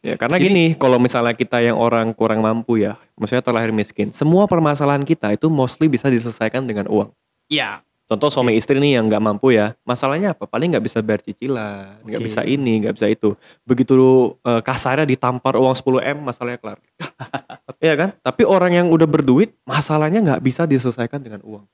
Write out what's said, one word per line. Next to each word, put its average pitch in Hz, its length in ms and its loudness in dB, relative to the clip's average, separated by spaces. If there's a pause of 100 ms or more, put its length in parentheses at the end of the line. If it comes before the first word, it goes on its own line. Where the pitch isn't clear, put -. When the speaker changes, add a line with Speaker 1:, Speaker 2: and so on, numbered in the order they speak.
Speaker 1:
Ya, - 160 -6
karena 123 160 0
Speaker 2:
Jadi 180 100 2
Speaker 1:
gini, 185 200 4 (100)
kalau 127 240 2
misalnya 120 320 0
kita 117 320 -2
yang 120 160 0
orang 117 320 0
kurang 110 320 0
mampu 113 320 0
ya, 104 240 -2 (160)
maksudnya 123 240 -2
terlahir 113 320 -2
miskin, 107 400 -4
semua 170 340 2
permasalahan 147 540 0
kita 110 320 -2
itu 107 160 -2
mostly 147 400 0
bisa 135 240 0
diselesaikan 117 500 -2
dengan 107 300 -6
uang. 107 160 0 (400)
Speaker 2:
Iya. 131 320 -4 (240)
Speaker 1:
Contoh 110 240 -2
suami 127 260 0
istri 113 240 0
nih 139 220 2
yang 110 80 0
nggak 107 160 2
mampu 110 320 2
ya, 107 160 2 (100)
masalahnya 147 540 -4
apa? - 80 -12
Paling 147 320 -2
nggak 110 80 0
bisa 110 160 -4
bayar 107 240 -2
cicilan, 104 800 -10
nggak 107 160 -10
Speaker 2:
Oke. 113 80 -6
Speaker 1:
bisa 110 160 -4
ini, 120 400 0
nggak - 160 -4
bisa 104 80 0
itu. 107 240 0 (320)
Begitu, 127 320 2 (480)
eh, 120 160 0
kasarnya 131 480 -2
ditampar 127 480 -2
uang 131 160 4
sepuluh 131 320 0
M, 143 160 -6
masalahnya 123 400 -10
kelar. 104 240 -16 (160)
Speaker 2:
<laughs> 143 240 -14 (560)
Speaker 1:
Iya 156 160 2
kan? 175 220 -2
Tapi - 260 -2
orang 180 300 4
yang 175 160 2
udah 160 160 4
berduit, 147 580 2
masalahnya 151 580 0
nggak 151 200 0
bisa 135 220 -2
diselesaikan 127 560 -2
dengan 107 220 -16
uang. 107 220 -20 (100)